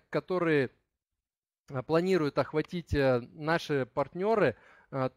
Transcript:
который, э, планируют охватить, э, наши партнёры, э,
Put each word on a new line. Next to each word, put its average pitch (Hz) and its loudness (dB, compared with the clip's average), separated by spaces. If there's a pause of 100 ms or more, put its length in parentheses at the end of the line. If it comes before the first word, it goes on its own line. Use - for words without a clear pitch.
который, 160 0 (1000)
э, 135 -6
планируют 165 2
охватить, 156 -4
э, 135 2 (120)
наши 151 -2
партнёры, 175 0 (360)
э, 131 -2